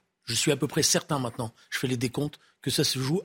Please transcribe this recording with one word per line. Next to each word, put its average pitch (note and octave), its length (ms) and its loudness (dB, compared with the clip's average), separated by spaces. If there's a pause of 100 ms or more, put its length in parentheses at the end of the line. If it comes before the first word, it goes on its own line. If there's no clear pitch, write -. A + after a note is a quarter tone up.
(260)
Je A#2 80 -6
suis C#3+ 180 2
à C#3 60 2
peu C#3 100 -2
près C#3+ 160 0
certain D#3+ 360 2
maintenant, A#2 340 -4 (160)
je - 100 -4
fais C3+ 80 0
les B2+ 100 0
décomptes, C3+ 420 -2 (220)
que - 100 -2
ça D#3 120 2
se - 160 0
joue C#3+ 260 0